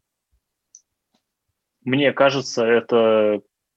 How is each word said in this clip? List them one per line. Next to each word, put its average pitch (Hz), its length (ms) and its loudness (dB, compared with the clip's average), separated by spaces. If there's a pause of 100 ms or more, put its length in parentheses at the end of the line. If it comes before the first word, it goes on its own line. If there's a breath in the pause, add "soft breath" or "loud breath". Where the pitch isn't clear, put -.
(1800)
Мне 131 300 -2
кажется, 135 520 -2
это 113 760 0 (360)